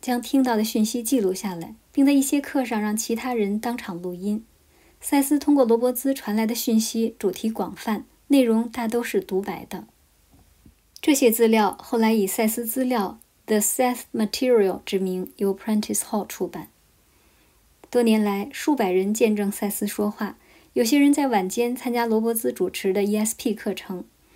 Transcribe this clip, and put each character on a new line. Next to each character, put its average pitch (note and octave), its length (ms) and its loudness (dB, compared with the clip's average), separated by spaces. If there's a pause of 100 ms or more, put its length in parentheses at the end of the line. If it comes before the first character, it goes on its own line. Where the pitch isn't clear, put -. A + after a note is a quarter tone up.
将 B3 220 -2
听 C4+ 200 2
到 B3 140 2
的 G#3+ 80 2
讯 A3 180 0
息 A#3 200 -2
记 B3 180 0
录 F#3+ 140 2
下 F#3+ 200 -6
来， E3 200 -12 (180)
并 C#4 140 4
在 C#4+ 60 6
一 C#4 100 4
些 C#4+ 180 0
课 C#4 240 -2
上 A3+ 160 -2
让 G#3 160 -2
其 A3+ 180 -2
他 B3 200 -4
人 G#3 260 0
当 A#3+ 160 -4
场 F3+ 240 -10
录 F3+ 140 -8
音。 G#3 280 -4 (560)
赛 - 220 0
斯 C#4+ 180 2
通 D4 160 2
过 C4+ 120 6
罗 A3+ 100 4
伯 B3 160 2
兹 C4+ 220 -2
传 G#3+ 200 -6
来 A3 120 0
的 A3+ 80 -2
讯 A3+ 260 2
息 A3 380 -2
主 G3+ 120 0
题 A3 200 -4
广 G3+ 260 -6
泛， - 300 -6 (220)
内 C#4 140 6
容 A3+ 240 2
大 A#3 220 -6
都 A#3 140 -2
是 A3 180 -2
独 F#3+ 220 -2
白 F3 260 -8
的。 - 160 -12 (1160)
这 D#4 120 4
些 C4 160 6
资 A3+ 160 4
料 A3 360 4
后 - 160 -4
来 A3 160 4
以 G#3 120 2
赛 A3 220 0
斯 A#3 160 -4
资 A#3+ 180 -4
料 A#3 380 -2 (240)
The A3 140 2
Seth B3 460 0 (100)
Material A3 720 2
之 G3 120 -2
名 F#3 380 -4
由 G3 180 0
Prentice G#3 460 -2
Hall - 260 -4
出 - 220 -6
版。 E3+ 200 -14 (1200)
多 A#3+ 140 2
年 A3 200 4
来， G3+ 300 -2
数 - 220 -2
百 G#3+ 160 0
人 F#3+ 240 0
见 G#3+ 220 2
证 G3+ 140 -2
赛 G3+ 200 -4
斯 G#3 160 -6
说 G#3 240 -4
话， G#3+ 260 -8 (360)
有 B3 100 0
些 A#3+ 160 2
人 C#4+ 140 6
在 C#4+ 160 2
晚 G3 200 0
间 A#3+ 260 -2
参 B3 180 -6
加 A#3+ 120 0
罗 A3 160 2
伯 A3+ 140 0
兹 A#3+ 180 -4
主 F#3 160 -2
持 F#3+ 240 -4
的 G3+ 120 0
E G#3 120 0
S G#3+ 220 0
P A3 160 -2
课 G#3 180 -6
程， F3+ 320 -10 (320)